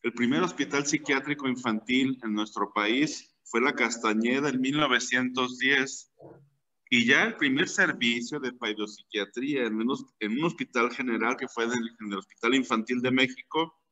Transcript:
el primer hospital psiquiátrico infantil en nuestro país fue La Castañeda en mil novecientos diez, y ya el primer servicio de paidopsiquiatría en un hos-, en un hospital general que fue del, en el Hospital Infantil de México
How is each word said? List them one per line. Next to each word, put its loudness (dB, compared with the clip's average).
el -2
primer 2
hospital 0
psiquiátrico 0
infantil 0
en -2
nuestro -2
país 0
fue 0
La 2
Castañeda 0
en -2
mil 0
novecientos 0
diez, 0
y 4
ya 6
el -4
primer 0
servicio 0
de -4
paidopsiquiatría -4
en -2
un 0
hos-, -6
en -4
un 0
hospital 0
general -2
que -8
fue -2
del, -4
en -8
el -4
Hospital -2
Infantil 0
de 0
México -2